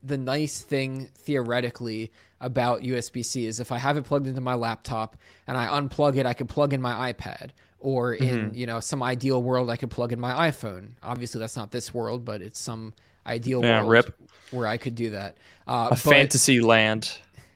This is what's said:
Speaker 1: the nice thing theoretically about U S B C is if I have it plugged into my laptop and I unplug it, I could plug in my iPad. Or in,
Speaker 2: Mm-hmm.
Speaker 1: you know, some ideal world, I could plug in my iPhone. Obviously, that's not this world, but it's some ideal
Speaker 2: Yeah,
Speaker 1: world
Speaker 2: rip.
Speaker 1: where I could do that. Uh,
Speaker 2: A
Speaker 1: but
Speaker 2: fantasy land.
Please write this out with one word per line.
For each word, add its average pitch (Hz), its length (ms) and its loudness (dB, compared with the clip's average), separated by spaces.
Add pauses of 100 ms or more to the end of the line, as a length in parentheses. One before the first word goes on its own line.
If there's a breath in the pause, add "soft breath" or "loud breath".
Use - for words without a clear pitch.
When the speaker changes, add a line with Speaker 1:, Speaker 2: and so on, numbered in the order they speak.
Speaker 1:
the 139 140 -4
nice 139 440 -2
thing 135 560 -4
theoretically 120 920 -2 (300)
about 123 420 0
U 127 120 -2
S 120 140 -4
B 123 140 -6
C 117 240 -4
is 110 120 -6
if 123 120 -10
I 120 80 -4
have 139 180 0
it 143 60 -4
plugged 139 240 0
into 131 140 -4
my 127 120 -2
laptop 113 640 -4 (320 soft breath)
and 127 100 -4
I 117 100 0
unplug 143 500 0
it, 131 100 2
I 120 60 0
could 120 160 -6
plug 143 240 2
in 135 80 -2
my 123 300 -2
iPad. - 380 -12 (300)
Or 123 340 0
in, 120 360 0
Speaker 2:
Mm-hmm. 113 60 -8
Speaker 1:
you 123 120 -6
know, 117 120 -4
some 135 220 -4
ideal 127 400 0
world, 127 300 0
I 117 60 -2
could 120 120 -6
plug 117 240 -4
in 117 60 -4
my 131 320 0
iPhone. 101 380 -10 (120)
Obviously, 120 380 -8
that's 110 160 -8
not 110 160 -10
this - 200 -6
world, 117 320 -4
but 107 200 -8
it's - 160 -14
some 110 340 -10 (320)
ideal 117 380 0
Speaker 2:
Yeah, 113 160 6
Speaker 1:
world 110 120 2
Speaker 2:
rip. - 280 6 (320 soft breath)
Speaker 1:
where 123 160 -4
I 110 100 -2
could 120 160 -8
do 117 180 -4
that. 98 260 -10 (300 soft breath)
Uh, 120 200 0
Speaker 2:
A - 20 0
Speaker 1:
but 120 100 4
Speaker 2:
fantasy 139 600 6
land. 113 500 6 (440 soft breath)